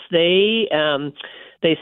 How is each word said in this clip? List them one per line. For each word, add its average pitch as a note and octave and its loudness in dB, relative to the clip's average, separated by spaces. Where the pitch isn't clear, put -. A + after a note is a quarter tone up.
They, F#3+ 2
um, D3 -2
they D#3+ 2